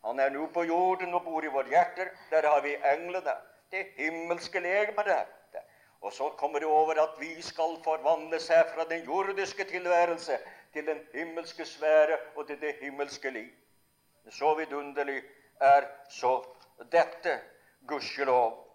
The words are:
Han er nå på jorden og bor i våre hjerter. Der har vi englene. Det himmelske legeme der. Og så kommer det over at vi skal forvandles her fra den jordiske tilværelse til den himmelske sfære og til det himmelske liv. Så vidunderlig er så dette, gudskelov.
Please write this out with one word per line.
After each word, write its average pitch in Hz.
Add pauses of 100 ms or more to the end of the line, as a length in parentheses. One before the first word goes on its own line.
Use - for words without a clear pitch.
Han 120
er 139
nå 156
på 170
jorden 180
og 175
bor 160
i 139
våre 131
hjerter. 175 (180)
Der 156
har 147
vi 143
englene. 165 (360)
Det 190 (100)
himmelske 170
legeme 208
der. 143 (720)
Og 98
så 135
kommer -
det 160
over 156
at 156
vi 160
skal 165
forvandles 160
her 165
fra 165
den 165
jordiske 196
tilværelse 175 (360)
til 151
den 156 (140)
himmelske 165
sfære 156 (180)
og 147
til 143
det 151
himmelske 139
liv. 120 (840)
Så 151
vidunderlig 143 (400)
er 139 (220)
så 127 (580)
dette, 165 (500)
gudskelov. 131 (180)